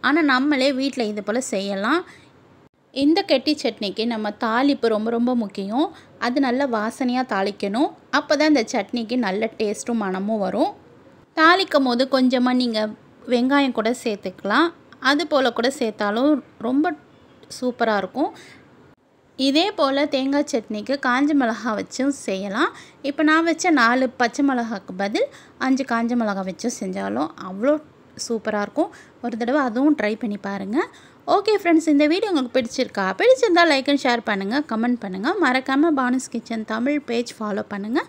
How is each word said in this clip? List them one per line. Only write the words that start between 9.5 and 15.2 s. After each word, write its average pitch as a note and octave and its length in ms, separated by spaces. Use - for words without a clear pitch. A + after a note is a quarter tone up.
டேஸ்ட்டும் A3 460
மணமும் G3 400
வரும். B3 260
தாளிக்கும் D#4+ 500
போது A#3+ 160
கொஞ்சமா B3+ 440
நீங்க A3+ 180
வெங்காயம் C4 460
கூட G#3+ 100
சேர்த்துக்கலாம், G#3+ 680
அது D4 220